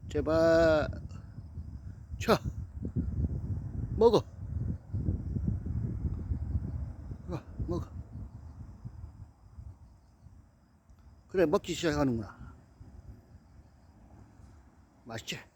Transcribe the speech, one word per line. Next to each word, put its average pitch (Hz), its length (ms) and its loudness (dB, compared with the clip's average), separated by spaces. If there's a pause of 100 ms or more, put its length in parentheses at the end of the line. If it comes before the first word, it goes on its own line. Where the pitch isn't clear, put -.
제발. 160 800 6 (1300)
자, 220 200 6 (1600)
먹어. 214 260 8 (3000)
와, 175 140 -6 (240)
먹어. 170 200 -2 (3500)
그래, 180 180 6
먹기 165 280 2
시작하는구나. 143 600 2 (2750)
맛있지? - 340 -8 (180)